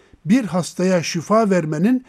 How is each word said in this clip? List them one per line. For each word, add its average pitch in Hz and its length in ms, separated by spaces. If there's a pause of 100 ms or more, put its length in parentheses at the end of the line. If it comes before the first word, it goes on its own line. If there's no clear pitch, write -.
(240)
bir 226 200
hastaya 180 580
şifa 208 480
vermenin 180 580